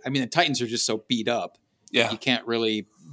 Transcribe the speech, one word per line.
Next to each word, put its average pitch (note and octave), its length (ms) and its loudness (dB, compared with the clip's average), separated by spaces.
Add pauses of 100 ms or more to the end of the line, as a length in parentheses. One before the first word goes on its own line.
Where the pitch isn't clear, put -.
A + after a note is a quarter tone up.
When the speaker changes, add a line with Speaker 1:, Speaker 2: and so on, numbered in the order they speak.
Speaker 1:
I C#3 40 -4
mean, C#3 120 0
the A#2+ 80 -2
Titans D3+ 320 2
are A#2+ 60 -2
just A2+ 180 -2
so A2 240 -2
beat A2+ 180 0
up. A2 300 -4 (340)
Speaker 2:
Yeah. A#2+ 180 4
Speaker 1:
You A2 80 -4
can't B2 300 -2
really A2+ 400 0 (260)